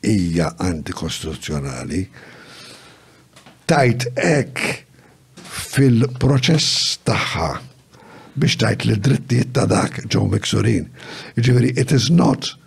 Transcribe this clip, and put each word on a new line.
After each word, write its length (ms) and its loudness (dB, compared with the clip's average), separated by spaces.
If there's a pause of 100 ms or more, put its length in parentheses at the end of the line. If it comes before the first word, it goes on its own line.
hija 560 0
antikostituzzjonali, 1500 -6 (1700)
tajt 440 2
hekk 540 0 (680)
fil-proċess 1700 2
tagħha 440 -2 (880)
biex 180 2
tajt 280 0
li 120 2
drittijiet 560 0
ta' 140 2
dak 380 0
ġew 240 0
miksurin. 560 0 (500)
Jiġifieri, 420 4
it 140 0
is 180 2
not 440 2 (120)